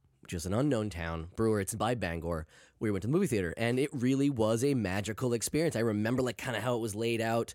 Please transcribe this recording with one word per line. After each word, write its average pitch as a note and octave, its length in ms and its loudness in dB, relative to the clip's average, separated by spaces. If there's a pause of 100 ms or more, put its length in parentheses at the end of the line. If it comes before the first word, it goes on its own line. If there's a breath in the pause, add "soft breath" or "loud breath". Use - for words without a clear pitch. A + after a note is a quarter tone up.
(220)
which - 120 -14
is E2+ 140 -4
an F2+ 80 -2
unknown A#2 340 2
town. E2 460 -6
Brewer, A2 240 2
it's F#2+ 160 -2
by A2 180 2
Bangor. E2+ 540 -2 (320 loud breath)
We G#2+ 120 0
went F#2+ 120 0
to G#2+ 40 -2
the C3 60 2
movie F#3+ 140 4
theater, F#2 300 0
and A#2+ 220 0
it C#3+ 140 0
really C3+ 360 2
was A2+ 340 2
a C#3+ 100 2
magical G#2+ 600 -2
experience. D3 420 0
I A2+ 40 0
remember, A2+ 420 2
like, B2 160 -2
kinda A#2+ 240 -4
how A#2+ 140 0
it A#2 40 0
was A2+ 160 -4
laid A2+ 260 0
out. A2+ 340 0